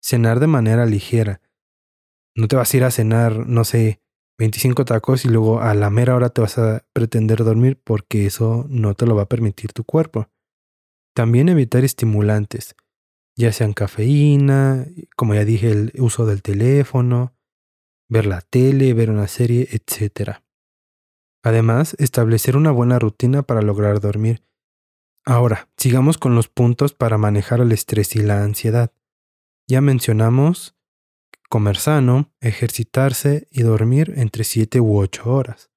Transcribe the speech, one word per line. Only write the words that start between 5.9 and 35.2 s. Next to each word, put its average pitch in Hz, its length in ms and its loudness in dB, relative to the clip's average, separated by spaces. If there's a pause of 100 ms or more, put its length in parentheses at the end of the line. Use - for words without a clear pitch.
hora 123 140 2
te 120 140 0
vas - 160 -2
a 113 340 -2
pretender 113 500 0
dormir 113 400 2
porque 104 440 -2
eso 113 420 -2
no 113 260 -2
te 117 120 -2
lo 113 100 2
va 101 60 0
a 101 60 -4
permitir 110 440 -4
tu 117 120 -10
cuerpo. 156 440 -4 (840)
También 123 340 2
evitar 131 340 2
estimulantes, 107 920 -2 (580)
ya 117 180 0
sean 107 200 -2
cafeína, 135 1120 0 (300)
como 110 160 -2
ya 104 140 2
dije, 113 240 0
el 107 260 -2
uso 120 300 0
del 101 160 -2
teléfono, 123 920 0 (720)
ver 110 180 0
la 92 140 -4
tele, 131 540 2
ver 113 160 0
una 104 180 -2
serie, 120 420 -2
etcétera. 104 720 -8 (1000)
Además, 113 560 2
establecer 120 580 0
una 156 140 4
buena 123 280 2
rutina 123 440 0
para 113 200 -2
lograr 104 380 0
dormir. 107 420 -2 (840)
Ahora, 120 520 0
sigamos 131 420 2
con 123 160 0
los 117 140 2
puntos 123 460 0
para 110 240 0
manejar 104 420 0
el 120 120 2
estrés 107 440 -2
y 107 60 0
la 104 200 0
ansiedad. 113 500 -2 (760)
Ya 131 120 2
mencionamos 127 960 0 (720)
comer 104 280 0
sano, 139 640 0
ejercitarse 131 1080 -4
y 123 120 -4
dormir 117 540 0
entre 113 280 -4
siete 113 360 -2
u 107 180 2
ocho 101 340 -4